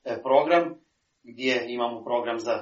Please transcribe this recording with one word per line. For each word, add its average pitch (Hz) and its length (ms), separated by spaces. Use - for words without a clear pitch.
e, 117 200
program, 151 400
gdje 123 440
imamo 120 360
program 120 360
za 113 220